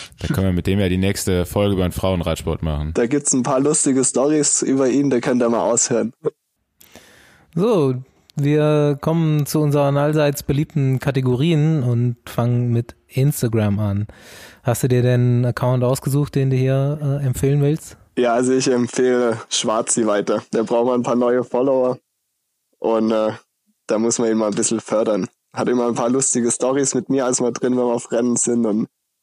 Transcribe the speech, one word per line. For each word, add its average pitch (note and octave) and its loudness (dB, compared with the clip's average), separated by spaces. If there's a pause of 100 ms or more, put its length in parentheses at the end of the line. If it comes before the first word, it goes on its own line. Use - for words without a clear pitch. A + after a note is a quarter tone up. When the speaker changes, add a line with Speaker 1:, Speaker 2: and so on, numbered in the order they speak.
(180)
Speaker 1:
Da - -6
können G2 0
wir F#2 2
mit F2 -2
dem G2 2
ja F#2+ 2
die F2+ 0
nächste F#2+ 0
Folge G2+ 0
über F#2 0
den F2 -2
Frauenradsport E2+ -2
machen. D2+ -4
Speaker 2:
Da B2 0
gibt's C#3+ -2
ein B2+ 0
paar C3+ 0
lustige C#3 2
Stories C#3+ 0
über C3+ 0
ihn, C3+ 2
da B2+ 2
könnt B2 0
ihr A#2 2
mal A2+ 0
aushören. A2+ 0 (1400)
Speaker 3:
So, E3 0 (380)
wir D3 2
kommen D#3 0
zu D#3 -2
unseren C#3+ 2
allseits D3 0
beliebten C3+ 0
Kategorien D3 2
und A#2+ 0
fangen A#2+ 0
mit A#2 -2 (120)
Instagram A2+ 0
an. G#2 -2 (560)
Hast A#2+ -2
du C3+ 2
dir B2 2
denn B2 4
einen B2 2
Account B2 0
ausgesucht, C3+ 0
den C3+ 0
du C3 0
hier, C#3 0
äh, C#3 0
empfehlen C#3 0
willst? C#3+ -2 (180)
Speaker 2:
Ja, A#2+ 2
also B2+ 2
ich C3 0
empfehle B2 2 (120)
Schwarzi A#2 -2
weiter. G#2 0 (120)
Der A2+ 2
braucht A#2 0
mal B2+ 0
ein B2 0
paar A#2+ -2
neue B2 2
Follower B2+ 0 (800)
und, A2 0
äh, G#2+ 0 (540)
da A2 0
muss A2+ 0
man A2+ 2
ihn A2 2
mal A2 0
ein G#2 -2
bisschen A2 -2
fördern. G#2+ -2 (260)
Hat B2 -4
immer B2 0
ein A#2 -2
paar A#2+ -2
lustige B2+ 0
Stories C3+ -2
mit B2 -4
mir, C3+ 0
als B2+ -2
wir A#2+ 0
drin, B2 -2
wenn B2 0
wir A#2+ 0
auf A#2 -6
Rennen A#2+ 0
sind A#2+ 0
und A2 -2 (360)